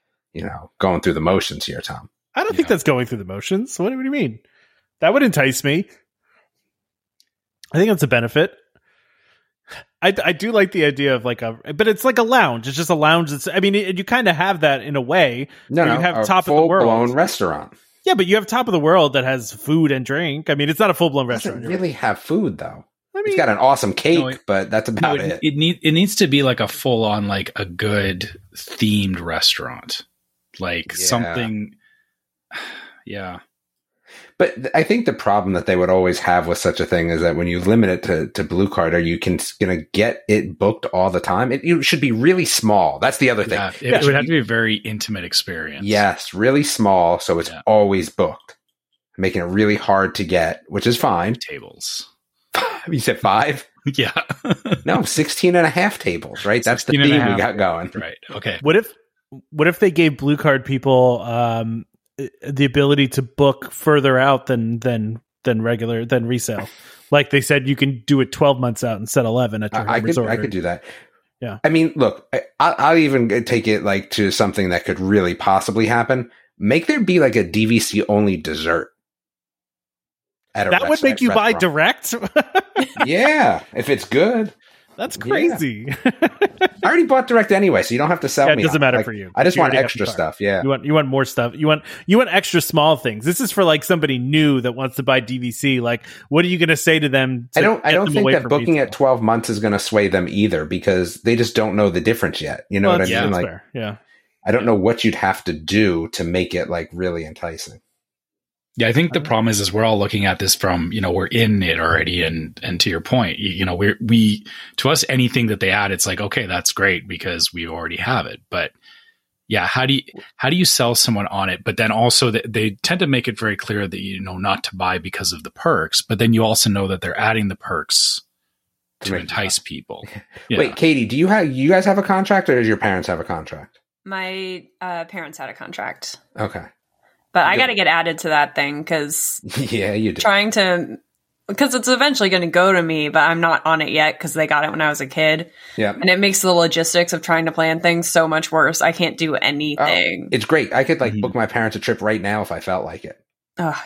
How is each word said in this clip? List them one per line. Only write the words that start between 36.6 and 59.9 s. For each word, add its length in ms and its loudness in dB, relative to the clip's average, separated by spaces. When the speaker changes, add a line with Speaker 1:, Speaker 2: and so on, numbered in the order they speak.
Speaker 1:
a 60 -2
thing 240 0
is 140 -2
that 140 2
when 100 -2
you 120 -2
limit 300 4
it 140 -2
to, 300 -2
to 120 -6
Blue 240 0
Card, 240 0
are 80 2
you 180 -2
can, 200 -2
gonna 260 -2
get 340 -2
it 300 0
booked 280 0
all 220 0
the 120 -2
time? 320 -2
It, 120 -6
it 200 0
should 180 0
be 100 2
really 320 2
small. 540 0
That's 180 0
the 140 2
other 140 0
thing. 140 -4
Speaker 3:
Yeah, 120 -4
it, 120 -16
Speaker 1:
It 40 -6
Speaker 3:
it 60 -2
would 120 2
Speaker 1:
should 100 4
Speaker 3:
have 100 2
Speaker 1:
be 20 -6
Speaker 3:
to 80 -4
be 60 2
a 40 -2
very 320 0
intimate 480 -8
experience. 640 -6
Speaker 1:
Yes, 480 0
really 300 2
small, 540 2
so 200 -2
it's 100 -4
Speaker 3:
Yeah. 180 -14
Speaker 1:
always 440 4
booked, 480 -4
making 240 -2
it 60 -4
really 300 2
hard 400 0
to 80 -4
get, 440 -2
which 180 -4
is 120 2
fine. 360 0
Speaker 3:
Tables. 720 -12
Speaker 1:
<laughs> 80 -2
You 120 -2
said 200 -2
five? 460 0
Speaker 3:
<laughs> 180 -6
Yeah. 180 -2
Speaker 1:
No, 180 0
sixteen 540 0
and 100 4
a 40 0
half 280 -2
tables, 460 -6
right? 180 0
That's 220 -2
the 80 -2
theme 80 4
we 80 4
Speaker 3:
Sixteen 140 4
and 180 2
a 20 2
half. 140 -2
Speaker 1:
got 0 -
going. 340 -2
Speaker 3:
Right. 160 -12
Okay. 280 -6
Speaker 2:
What 160 4
if, 160 0
what 180 0
if 120 0
they 120 4